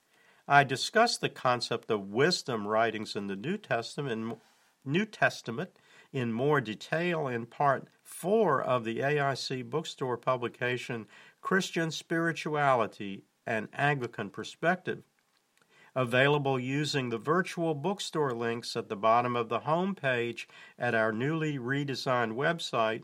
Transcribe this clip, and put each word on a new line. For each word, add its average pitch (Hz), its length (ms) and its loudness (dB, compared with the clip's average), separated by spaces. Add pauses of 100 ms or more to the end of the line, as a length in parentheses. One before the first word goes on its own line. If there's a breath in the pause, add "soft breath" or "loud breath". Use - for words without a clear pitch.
(480 soft breath)
I 143 160 10
discussed 214 580 2
the 147 80 0
concept 120 640 0
of 101 180 -2
wisdom 117 580 0
writings 110 480 0
in 101 120 -6
the 98 80 -4
New 127 200 -4
Testament, 117 840 -4 (440 soft breath)
New 160 220 2
Testament 135 720 -2 (340 loud breath)
in 120 220 -2
more 139 280 2
detail 160 680 -4
in 120 180 -4
part 135 420 0 (140)
four 180 640 2
of 123 200 2
the 113 180 -2
A 143 180 2
I 139 160 0
C 127 260 -6
bookstore 127 560 -4
publication, 123 880 -2 (340 loud breath)
Christian 180 520 0
Spirituality, 147 1300 0 (200)
An 110 280 -2
Anglican 139 580 -2
Perspective, 160 720 -4 (920 soft breath)
available 135 640 4
using 139 480 -2
the 117 100 -2
virtual 165 560 0
bookstore 151 600 -2
links 117 420 -4
at 110 140 -6
the 110 80 -6
bottom 117 360 4
of 117 140 0
the 113 140 -2
home 180 340 0
page 120 500 -2 (320 loud breath)
at 120 160 0
our 110 200 4
newly 147 440 -2
redesigned 127 760 0
website, 127 720 0